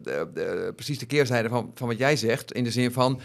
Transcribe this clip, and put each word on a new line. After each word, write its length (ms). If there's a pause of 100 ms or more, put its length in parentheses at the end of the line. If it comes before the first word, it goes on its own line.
eh, 640
eh, 80
precies 240
de 80
keerzijde 420
van, 260
van 140
wat 100
jij 180
zegt, 360
in 120
de 60
zin 220
van 320